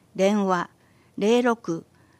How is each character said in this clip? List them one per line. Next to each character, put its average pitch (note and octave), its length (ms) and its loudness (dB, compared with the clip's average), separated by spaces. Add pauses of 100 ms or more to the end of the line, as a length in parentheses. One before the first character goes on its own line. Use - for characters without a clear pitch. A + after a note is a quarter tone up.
(140)
電 G3 320 0
話、 F3+ 240 -2 (480)
零 A#3 240 2
六 A#3 420 -4 (360)